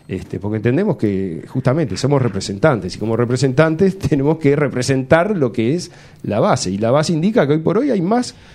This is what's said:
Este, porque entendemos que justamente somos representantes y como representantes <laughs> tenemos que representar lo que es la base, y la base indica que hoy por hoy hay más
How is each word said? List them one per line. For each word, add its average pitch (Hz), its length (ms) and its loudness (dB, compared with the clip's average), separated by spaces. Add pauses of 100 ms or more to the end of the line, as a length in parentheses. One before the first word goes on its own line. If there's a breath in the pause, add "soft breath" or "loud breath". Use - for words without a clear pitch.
Este, 90 340 -8
porque 104 160 -4
entendemos 131 400 0
que 95 520 -2
justamente 131 500 -2
somos 135 240 2
representantes 98 720 -2
y - 20 -14
como 110 160 -2
representantes 147 840 2
<laughs> - 100 -4
tenemos 151 300 2
que 143 180 4
representar 139 800 0
lo 131 160 0
que 113 220 0
es 175 160 -6 (320 loud breath)
la 101 180 -2
base, 151 300 0
y 98 80 -2
la 110 120 0
base 147 220 2
indica 175 340 2
que 135 60 2
hoy 156 60 2
por 165 180 0
hoy 277 140 0
hay 214 100 0
más 233 340 -2 (200 loud breath)